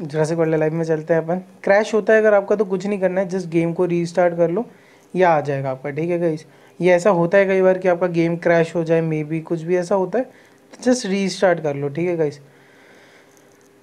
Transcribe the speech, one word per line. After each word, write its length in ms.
जुरासिक 360
वर्ल्ड 160
लाइव 200
में 100
चलते 300
हैं 100
अपन। 140
Crash 300
होता 180
है 60
अगर 160
आपका, 220
तो 80
कुछ 220
नहीं 140
करना 200
है, 80
just 180
game 260
को 120
restart 520
कर 140
लो, 160
या 140
आ 100
जाएगा 300
आपका, 200
ठीक 200
है 80
guys। 280
ये 120
ऐसा 180
होता 280
है 80
कई 160
बार 160
कि 100
आपका 180
game 300
crash 380
हो 100
जाए, 180
maybe 400
कुछ 200
भी 140
ऐसा 180
होता 240
है, 60
तो 680
just 140
restart 540
कर 160
लो, 120
ठीक 200
है 80
guys। 240